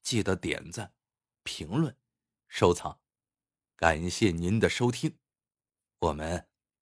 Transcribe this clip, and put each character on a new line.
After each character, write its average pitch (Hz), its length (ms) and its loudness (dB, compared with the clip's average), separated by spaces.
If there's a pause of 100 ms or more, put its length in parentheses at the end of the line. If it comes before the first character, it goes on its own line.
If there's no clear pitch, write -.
记 107 220 0
得 95 100 2
点 82 380 -6
赞、 - 200 -10 (520)
评 - 240 -10
论、 135 280 -2 (520)
收 90 260 4
藏。 - 260 -8 (760)
感 82 340 2
谢 95 220 2
您 87 260 0
的 98 100 4
收 123 220 0
听， 151 260 -4 (840)
我 82 120 0
们 78 360 -6 (340)